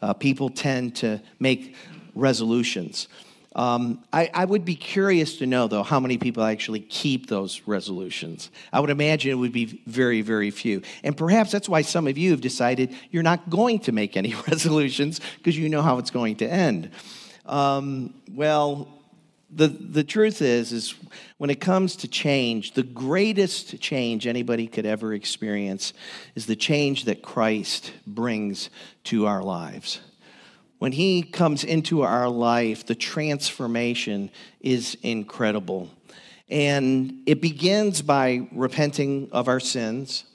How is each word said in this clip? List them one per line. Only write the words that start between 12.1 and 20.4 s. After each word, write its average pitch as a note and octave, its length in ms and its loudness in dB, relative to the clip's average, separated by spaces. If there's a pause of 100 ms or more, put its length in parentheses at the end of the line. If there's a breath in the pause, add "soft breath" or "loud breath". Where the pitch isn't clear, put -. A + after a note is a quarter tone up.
you F3 140 4
have C#3+ 100 4
decided B2+ 540 0 (160 loud breath)
you're E3 120 0
not E3+ 280 2
going G#3+ 300 2
to B2+ 120 -2
make G#2+ 240 0
any G#2 180 -2
<laughs> - 140 -8
resolutions D3+ 720 0 (240 loud breath)
'cause E3+ 100 2
you D#3 140 -2
know D3+ 140 2
how C#3 160 4
it's A#2+ 120 -4
going A2+ 260 0
to A2 140 -2
end. D3 400 2 (560 loud breath)
Um, C#3 680 0 (180)
well, D3 560 0 (640)
the, D#3 180 4
the D3 340 -2
truth G#3+ 380 2